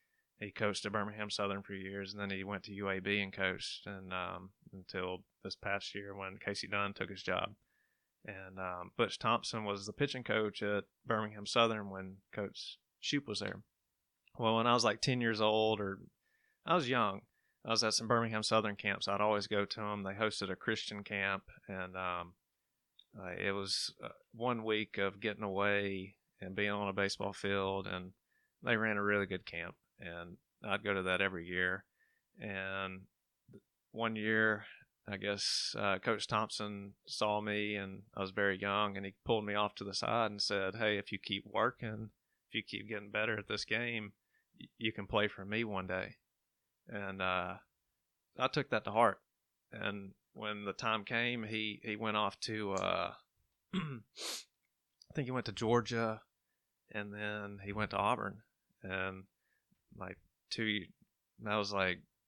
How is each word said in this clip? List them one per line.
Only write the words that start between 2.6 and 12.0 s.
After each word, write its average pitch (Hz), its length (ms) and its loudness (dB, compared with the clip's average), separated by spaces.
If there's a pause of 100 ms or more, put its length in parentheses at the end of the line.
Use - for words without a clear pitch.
to 107 100 -12
U 98 160 -2
A 95 100 0
B 101 200 2
and 95 120 -2
coached, 95 540 -2
and, 95 260 -8
um, 92 380 -4 (220)
until 92 520 -6 (180)
this - 140 -6
past - 380 -4
year 101 200 -8
when 95 240 -8
Casey - 300 -4
Dunn 101 260 0
took 98 160 -6
his 98 120 -10
job. 92 320 0 (720)
And, 95 360 -12
um, 90 360 -6
Butch 107 220 0
Thompson 113 460 0
was 101 220 -2
the 104 60 -6
pitching 135 300 -2
coach 110 400 0
at 104 220 2 (220)
Birmingham 107 400 -2
Southern 110 440 4
when 95 280 -8 (140)